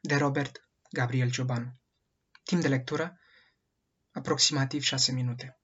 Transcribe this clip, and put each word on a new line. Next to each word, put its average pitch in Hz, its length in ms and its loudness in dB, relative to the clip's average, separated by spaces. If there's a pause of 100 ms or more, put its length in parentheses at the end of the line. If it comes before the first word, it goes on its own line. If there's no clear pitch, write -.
de 147 140 0
Robert 139 540 -2 (220)
Gabriel 123 400 0
Ciobanu. 123 480 -4 (640)
Timp 175 180 0
de 147 60 2
lectură, 147 520 -2 (920)
aproximativ 135 680 0
șase 131 300 2
minute. 123 520 -4